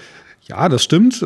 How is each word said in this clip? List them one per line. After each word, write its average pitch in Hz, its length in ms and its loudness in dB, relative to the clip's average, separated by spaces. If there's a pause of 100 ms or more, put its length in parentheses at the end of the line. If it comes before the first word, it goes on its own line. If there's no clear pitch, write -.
(480)
Ja, 139 200 -2
das 123 140 0
stimmt. 214 440 2